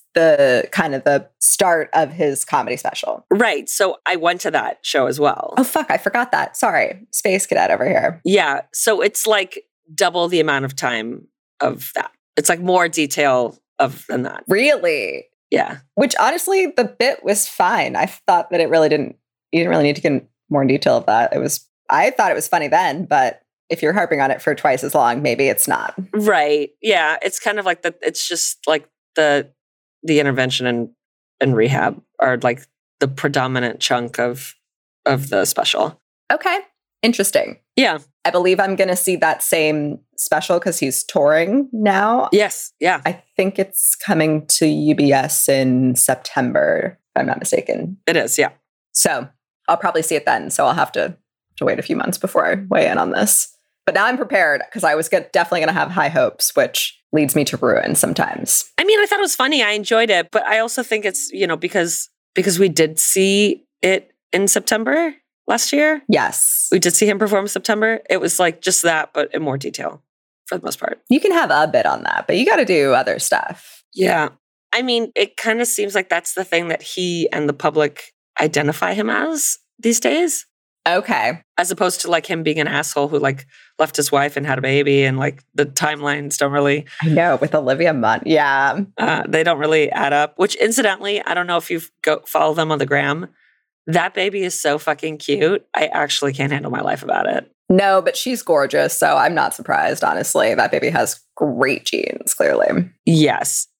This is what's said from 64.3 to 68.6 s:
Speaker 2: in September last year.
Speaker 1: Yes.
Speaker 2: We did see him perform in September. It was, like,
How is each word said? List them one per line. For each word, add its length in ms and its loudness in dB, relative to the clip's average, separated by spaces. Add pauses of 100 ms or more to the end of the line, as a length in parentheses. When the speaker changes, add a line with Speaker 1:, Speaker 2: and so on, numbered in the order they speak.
Speaker 2:
in 160 2
September 640 0 (320)
last 260 -2
year. 360 0
Speaker 1:
Yes. 640 0
Speaker 2:
We 80 4
did 160 2
see 140 4
him 100 0
perform 260 0
in 40 -6
September. 520 0 (100)
It 100 2
was, 180 -2
like, 220 0